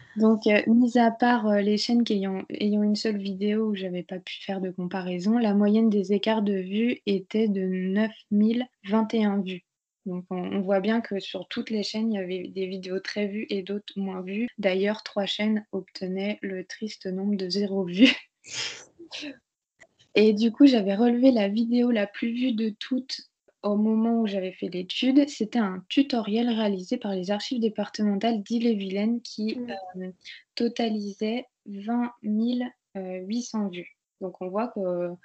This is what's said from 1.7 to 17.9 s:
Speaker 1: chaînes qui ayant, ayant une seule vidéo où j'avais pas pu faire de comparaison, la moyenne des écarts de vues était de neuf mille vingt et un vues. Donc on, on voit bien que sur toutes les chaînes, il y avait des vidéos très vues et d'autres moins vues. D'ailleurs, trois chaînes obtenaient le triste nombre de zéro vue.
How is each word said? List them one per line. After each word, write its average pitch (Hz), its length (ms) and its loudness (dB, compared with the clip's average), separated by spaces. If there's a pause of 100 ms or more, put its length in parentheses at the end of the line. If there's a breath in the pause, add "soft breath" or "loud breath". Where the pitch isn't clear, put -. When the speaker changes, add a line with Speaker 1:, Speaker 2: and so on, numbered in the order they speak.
Speaker 1:
chaînes 240 260 2
qui 220 100 -2
ayant, 190 360 -2
ayant 208 340 0
une 208 120 2
seule 208 220 -2
vidéo 202 520 -2
où 208 60 -2
j'avais 180 280 -6
pas 185 160 -10
pu - 220 -14
faire 185 200 -6
de 185 100 -4
comparaison, 180 680 -2
la 220 160 2
moyenne 208 360 4
des 202 240 0
écarts 220 280 0
de 202 140 0
vues 202 500 -2
était 202 420 0
de 196 200 0
neuf 190 440 0 (200)
mille 226 360 2 (160)
vingt 214 300 0
et 226 120 2
un 202 160 2
vues. 185 240 -8 (420)
Donc 180 240 -6
on, 185 60 -6
on 196 240 -4
voit 196 180 2
bien 220 220 0
que 202 180 -6
sur - 280 -10
toutes - 220 -8
les 214 140 -2
chaînes, 220 280 -2
il 214 40 0
y 196 80 -4
avait 185 240 -6
des 190 180 -6
vidéos 185 340 -6
très 208 280 -4
vues 208 240 -6
et 202 100 -2
d'autres 196 360 -8
moins 190 240 -4
vues. 196 260 -4 (100)
D'ailleurs, 202 460 0
trois 196 240 -4
chaînes 214 440 -2
obtenaient 190 720 -6
le 190 240 -8
triste - 400 -12
nombre 190 300 -2
de 190 120 -4
zéro 196 360 -2
vue. 185 320 6 (280)